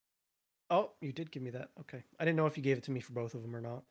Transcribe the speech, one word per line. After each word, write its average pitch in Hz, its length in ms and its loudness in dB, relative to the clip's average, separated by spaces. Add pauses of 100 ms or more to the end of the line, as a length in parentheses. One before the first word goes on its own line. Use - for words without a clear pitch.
(680)
Oh, - 320 4
you 139 120 -4
did 160 180 -6
give 131 120 -8
me 123 80 -6
that. 123 200 -8 (100)
Okay. 131 240 -14 (160)
I 160 40 2
didn't 165 120 6
know 156 100 6
if 147 100 2
you 143 60 -2
gave 135 140 6
it 120 80 -6
to 143 60 -6
me 131 100 0
for 123 120 -10
both 117 220 -2
of 117 80 -8
'em 117 140 -8
or 117 40 -6
not. 117 300 -8